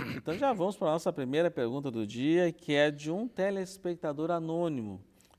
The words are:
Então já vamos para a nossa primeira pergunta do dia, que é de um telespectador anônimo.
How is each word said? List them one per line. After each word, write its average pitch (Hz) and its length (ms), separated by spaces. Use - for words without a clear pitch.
Então 151 200
já 269 160
vamos 196 240
para 190 120
a 156 60
nossa 170 200
primeira 147 380
pergunta 135 400
do 110 160
dia, 156 440
que 151 220
é 147 160
de 147 220
um 208 160
telespectador 175 1040
anônimo. 160 680